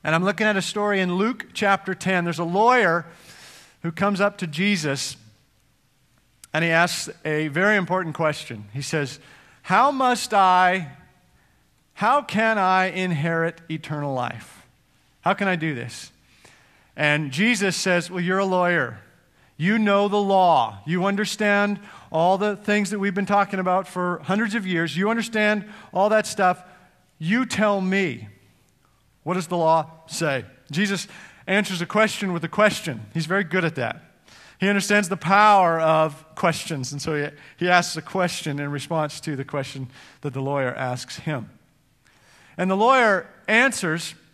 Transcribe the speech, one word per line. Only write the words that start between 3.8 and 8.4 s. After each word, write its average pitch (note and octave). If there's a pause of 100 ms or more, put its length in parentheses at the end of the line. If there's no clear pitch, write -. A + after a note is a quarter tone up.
who E3
comes F#3+
up G3+
to F3
Jesus, D#3 (1400)
and D#3+
he E3+
asks E3 (160)
a D#3
very F#3+
important F3+
question. C3